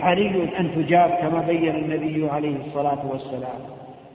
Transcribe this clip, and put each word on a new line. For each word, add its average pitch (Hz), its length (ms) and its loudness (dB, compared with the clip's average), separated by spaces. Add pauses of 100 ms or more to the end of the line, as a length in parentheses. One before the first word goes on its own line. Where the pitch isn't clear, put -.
حري 180 480 2 (120)
أن 165 140 0
تجاب، 165 360 6
كما 160 360 0
بين 165 300 2
النبي 156 540 -2
عليه 147 260 -2 (100)
الصلاة 143 320 0 (120)
والسلام. 131 480 -6 (560)